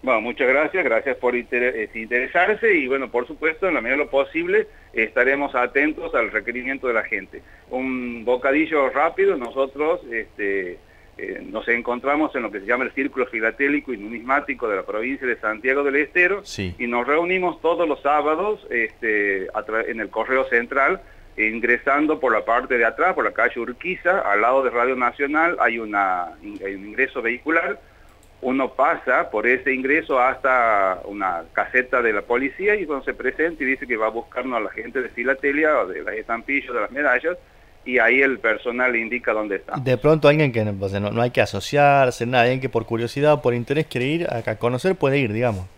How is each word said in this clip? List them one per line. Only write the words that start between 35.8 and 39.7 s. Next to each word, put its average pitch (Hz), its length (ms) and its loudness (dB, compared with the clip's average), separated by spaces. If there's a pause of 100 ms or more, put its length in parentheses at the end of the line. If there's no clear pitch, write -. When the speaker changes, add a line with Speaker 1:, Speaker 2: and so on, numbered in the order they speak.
Speaker 1:
o 98 80 0
de 80 160 -8
las 92 100 -6
estampillas, 117 580 -6
de 120 80 -2
las 101 120 -4
medallas, 143 440 0 (480)
y 123 140 2
ahí 120 240 6
el 135 160 2
personal 120 540 0
le 117 80 0
indica 117 320 -4
dónde 107 240 -2
está. - 200 -8